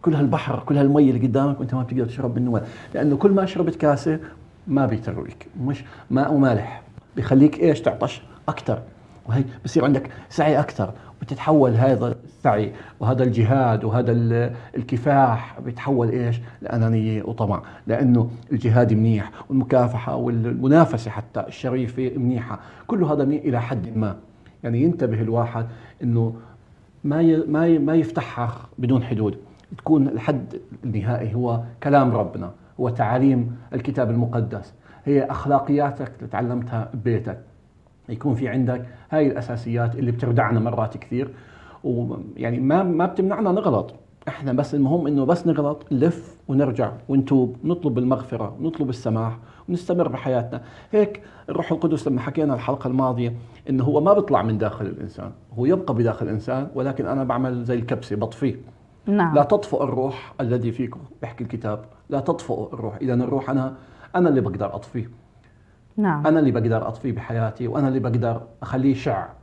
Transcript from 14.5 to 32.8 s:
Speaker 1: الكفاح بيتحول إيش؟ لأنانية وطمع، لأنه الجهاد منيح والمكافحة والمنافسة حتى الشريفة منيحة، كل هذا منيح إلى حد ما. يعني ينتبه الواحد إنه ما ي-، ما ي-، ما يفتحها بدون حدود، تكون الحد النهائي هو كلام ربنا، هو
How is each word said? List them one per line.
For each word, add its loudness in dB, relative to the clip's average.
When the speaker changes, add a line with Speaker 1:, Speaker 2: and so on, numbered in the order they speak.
Speaker 1:
الكفاح 2
بيتحول -2
إيش؟ 0
لأنانية 0
وطمع، -2
لأنه 4
الجهاد 4
منيح 2
والمكافحة 2
والمنافسة 2
حتى -8
الشريفة -4
منيحة، -2
كل 0
هذا 2
منيح 0
إلى 0
حد -4
ما. -2
يعني 0
ينتبه 0
الواحد -2
إنه 0
ما 0
ي-، 6
ما 2
ي-، 4
ما 2
يفتحها -2
بدون 2
حدود، -2
تكون 2
الحد -2
النهائي -2
هو -2
كلام 4
ربنا، -4
هو 0